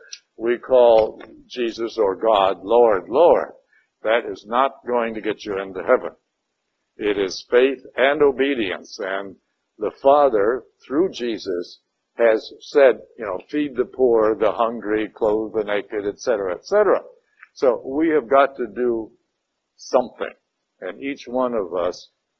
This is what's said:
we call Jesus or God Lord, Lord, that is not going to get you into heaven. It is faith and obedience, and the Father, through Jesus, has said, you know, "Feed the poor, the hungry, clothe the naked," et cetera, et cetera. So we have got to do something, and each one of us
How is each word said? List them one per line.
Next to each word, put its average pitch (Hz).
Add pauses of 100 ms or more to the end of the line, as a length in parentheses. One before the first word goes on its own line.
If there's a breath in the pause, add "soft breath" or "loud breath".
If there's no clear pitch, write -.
(360 loud breath)
we 117
call 117 (240)
Jesus 113
or 95
God 98
Lord, 104
Lord, 120 (500)
that 110
is 92
not 127
going 117
to 110
get 104
you 101
into 95
heaven. 92 (840)
It 104
is 95
faith 127 (120)
and 143
obedience, 123
and 95 (420)
the 104 (100)
Father, 131 (240)
through 160
Jesus, 98 (340)
has 113
said, 131 (180)
you 117
know, 95 (120)
"Feed 147
the 120
poor, 113
the 101
hungry, 107
clothe 107
the 107
naked," 104
et 101
cetera, 101
et -
cetera. 190 (520 soft breath)
So 123
we 147
have 143
got 135
to 123
do 113 (640)
something, - (460)
and 101
each 139
one 123
of 92
us 90 (300)